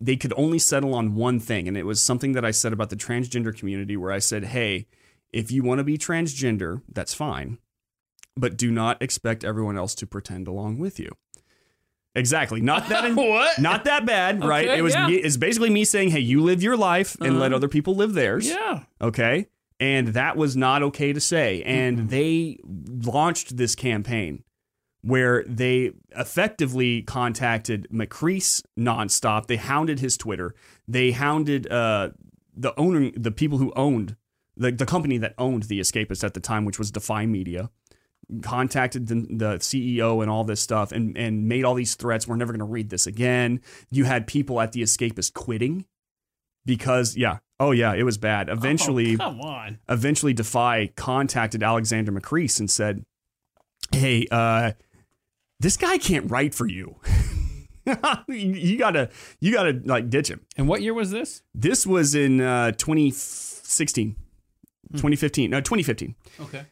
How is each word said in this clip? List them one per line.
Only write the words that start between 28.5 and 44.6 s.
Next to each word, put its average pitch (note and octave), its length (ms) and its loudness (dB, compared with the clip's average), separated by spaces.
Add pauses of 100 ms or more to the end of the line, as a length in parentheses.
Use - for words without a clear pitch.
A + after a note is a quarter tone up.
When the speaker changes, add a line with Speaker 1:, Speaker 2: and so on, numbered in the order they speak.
Speaker 1:
nonstop. A2+ 680 0
They A#2+ 100 0
hounded C#3+ 420 0
his B2+ 180 -2
Twitter. F#2 380 -6 (320)
They B2+ 240 2
hounded, C#3+ 640 0
uh, A2 380 0 (440)
the B2+ 240 -4
owner, D3+ 380 4
the A2+ 160 -2
people D3 260 0
who C3 160 0
owned, A#2+ 400 0 (420)
the, B2 140 0
the B2 160 0
company D3 320 0
that A2 200 -4
owned B2+ 260 0
The G#2 160 -4
Escapist G2+ 420 -2
at G#2 120 -2
the F#2 60 -10
time, G#2+ 240 -2
which G2+ 140 -4
was G#2 140 -6
Defy G#2+ 340 -4
Media, F#2+ 440 -4 (720)
contacted B2+ 640 -2
the, A#2 200 0
the G#2+ 300 -2
C B2 380 -2
E A2+ 60 2
O A2+ 180 2
and G#2+ 100 0
all A2 140 0
this G#2+ 160 -2
stuff G#2+ 320 0
and, A2+ 260 -2
and A2 300 0
made B2+ 160 0
all B2+ 100 4
these B2 220 -2
threats. A#2 320 -2
"We're A#2 80 -2
never A#2+ 160 -2
gonna G#2+ 120 -6
read A2 260 -6
this - 180 -2
again." B2 520 0 (300)
You C3+ 140 4
had B2 240 0
people C3+ 320 0